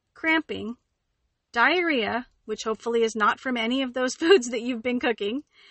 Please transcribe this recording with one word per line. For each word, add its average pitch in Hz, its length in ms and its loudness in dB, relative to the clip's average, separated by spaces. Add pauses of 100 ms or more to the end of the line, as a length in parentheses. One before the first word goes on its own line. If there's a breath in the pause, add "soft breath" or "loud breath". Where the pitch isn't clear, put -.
(140)
cramping, 240 640 -4 (760)
diarrhea, 247 760 0 (180)
which 214 180 -8
hopefully 233 400 -2
is 226 140 -2
not 214 240 2
from 254 160 -4
any 240 240 0
of 254 120 -6
those 254 220 -2
<laughs> - 0 -
foods 330 360 6
that 233 100 -4
you've 240 200 -4
been 247 200 -2
cooking, 233 420 -2 (280 loud breath)